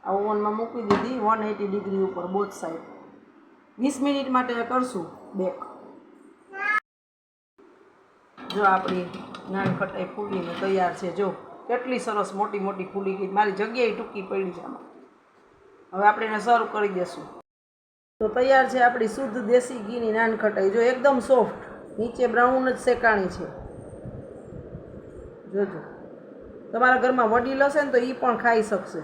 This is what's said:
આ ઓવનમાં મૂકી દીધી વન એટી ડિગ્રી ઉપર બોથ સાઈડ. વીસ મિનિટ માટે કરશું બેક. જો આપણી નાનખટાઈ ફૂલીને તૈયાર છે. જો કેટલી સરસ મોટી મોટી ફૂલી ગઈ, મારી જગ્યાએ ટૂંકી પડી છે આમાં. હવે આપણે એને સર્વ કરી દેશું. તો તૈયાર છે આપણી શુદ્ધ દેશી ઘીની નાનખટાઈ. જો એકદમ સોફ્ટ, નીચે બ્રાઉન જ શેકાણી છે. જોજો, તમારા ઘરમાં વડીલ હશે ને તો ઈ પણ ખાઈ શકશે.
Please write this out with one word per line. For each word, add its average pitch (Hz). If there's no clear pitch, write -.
આ 190
ઓવનમાં 208
મૂકી 226
દીધી 226
વન 214
એટી 202
ડિગ્રી 196
ઉપર 180
બોથ 196
સાઈડ. 160
વીસ 269
મિનિટ 277
માટે 247
કરશું 247
બેક. 190
જો 196
આપણી 185
નાનખટાઈ 190
ફૂલીને 190
તૈયાર 185
છે. 185
જો 190
કેટલી 254
સરસ 202
મોટી 208
મોટી 190
ફૂલી 196
ગઈ, 190
મારી 202
જગ્યાએ 226
ટૂંકી 208
પડી 190
છે 170
આમાં. -
હવે 196
આપણે 214
એને 214
સર્વ 226
કરી 208
દેશું. 180
તો 214
તૈયાર 254
છે 254
આપણી 240
શુદ્ધ 220
દેશી 247
ઘીની 226
નાનખટાઈ. 214
જો 220
એકદમ 254
સોફ્ટ, 240
નીચે 240
બ્રાઉન 247
જ -
શેકાણી 220
છે. 170
જોજો, 196
તમારા 247
ઘરમાં 247
વડીલ 254
હશે 285
ને 277
તો 247
ઈ 254
પણ 240
ખાઈ 233
શકશે. 185